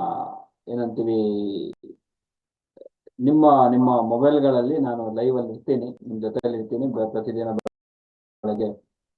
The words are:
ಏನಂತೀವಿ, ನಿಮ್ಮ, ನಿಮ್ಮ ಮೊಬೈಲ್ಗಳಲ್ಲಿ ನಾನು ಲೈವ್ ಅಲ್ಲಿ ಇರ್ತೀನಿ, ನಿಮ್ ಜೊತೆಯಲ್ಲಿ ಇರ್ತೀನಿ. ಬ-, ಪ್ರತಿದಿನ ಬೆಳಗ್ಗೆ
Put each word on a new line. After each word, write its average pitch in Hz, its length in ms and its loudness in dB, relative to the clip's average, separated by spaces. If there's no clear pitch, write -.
ಏನಂತೀವಿ, 113 480 -2
ನಿಮ್ಮ, 139 500 6
ನಿಮ್ಮ 123 300 4
ಮೊಬೈಲ್ಗಳಲ್ಲಿ 131 800 2
ನಾನು 117 360 -2
ಲೈವ್ 123 240 0
ಅಲ್ಲಿ 113 160 -6
ಇರ್ತೀನಿ, 123 360 -4
ನಿಮ್ 113 300 -12
ಜೊತೆಯಲ್ಲಿ 113 380 -4
ಇರ್ತೀನಿ. 120 280 -4
ಬ-, 110 240 -2
ಪ್ರತಿದಿನ 113 420 -6
ಬೆಳಗ್ಗೆ - 1400 -8